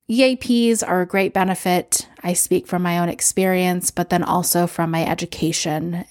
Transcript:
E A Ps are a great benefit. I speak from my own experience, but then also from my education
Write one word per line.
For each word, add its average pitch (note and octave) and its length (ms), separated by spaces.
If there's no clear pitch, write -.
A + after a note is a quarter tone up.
E A#3+ 140
A C4 120
Ps A#3 480
are F3+ 180
a F3 60
great F#3+ 260
benefit. F#3 720
I F3+ 120
speak - 340
from F3+ 140
my F3 180
own E3+ 80
experience, F3+ 840
but - 200
then F3 120
also F3 460
from E3 240
my E3 140
education E3+ 1040